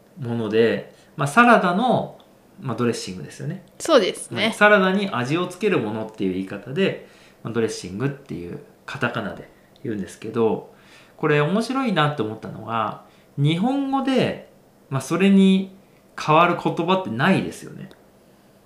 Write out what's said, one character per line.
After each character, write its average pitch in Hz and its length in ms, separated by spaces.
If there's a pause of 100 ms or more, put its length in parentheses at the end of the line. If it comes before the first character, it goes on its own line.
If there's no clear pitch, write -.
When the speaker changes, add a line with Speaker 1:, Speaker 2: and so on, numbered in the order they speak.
(200)
Speaker 1:
も 120 160
の 113 140
で、 107 440 (220)
ま 143 100
あ、 - 20
サ 233 140
ラ 240 180
ダ 180 140
の、 214 460 (400)
ま 120 160
あ、 - 20
ド 120 80
レ 117 60
ッ - 20
シ 98 200
ン 90 40
グ - 60
で - 80
す - 80
よ 135 80
ね。 180 180 (140)
Speaker 2:
そ 320 180
う - 20
で 180 140
す - 160
ね。 180 140
Speaker 1:
は 220 80
い。 - 20
サ 208 160
ラ 208 80
ダ 190 140
に 196 200
味 123 280
を 185 80
つ - 100
け 214 140
る 165 80
も 107 120
の 110 140
っ - 100
て - 80
い 95 60
う 92 40
言 95 100
い - 20
方 101 280
で、 170 340 (340)
ま - 80
あ、 113 40
ド 117 60
レ 113 60
ッ 104 60
シ - 160
ン 92 100
グ 120 80
っ 143 40
て - 260
い 87 180
う 143 60 (260)
カ - 140
タ 120 100
カ 117 140
ナ 90 100
で - 160 (340)
言 120 100
う - 20
ん 101 40
で 90 80
す - 120
け 110 100
ど、 113 420 (460)
こ 156 120
れ 147 120
面 180 220
白 262 240
い 208 60
な 151 160
っ 143 60
て - 60
思 107 140
っ - 40
た - 100
の - 140
が、 110 380 (360)
日 147 200
本 269 320
語 269 140
で、 233 480 (400)
ま 135 80
あ、 - 20
そ 165 160
れ 196 140
に 190 440 (440)
変 156 160
わ 170 100
る 175 180
言 160 220
葉 185 160
っ - 20
て - 60
な 135 240
い 135 80
で 82 100
す - 120
よ - 100
ね。 95 160 (760)